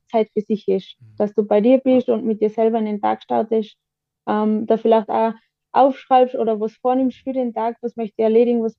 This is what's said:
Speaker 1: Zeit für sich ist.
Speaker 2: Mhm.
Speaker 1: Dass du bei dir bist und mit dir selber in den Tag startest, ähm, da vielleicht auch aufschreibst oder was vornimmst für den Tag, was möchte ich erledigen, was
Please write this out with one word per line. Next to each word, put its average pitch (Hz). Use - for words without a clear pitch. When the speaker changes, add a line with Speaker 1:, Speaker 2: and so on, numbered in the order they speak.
Speaker 1:
Zeit 220
für 220
sich 208
ist. 190
Speaker 2:
Mhm. -
Speaker 1:
Dass 208
du 220
bei 208
dir 254
bist 254
und 226
mit 214
dir 214
selber 226
in 214
den 208
Tag 214
startest, 226
ähm, 214
da 226
vielleicht 226
auch 226
aufschreibst 254
oder 220
was 220
vornimmst 254
für 262
den 247
Tag, 226
was 240
möchte 226
ich 220
erledigen, 233
was 220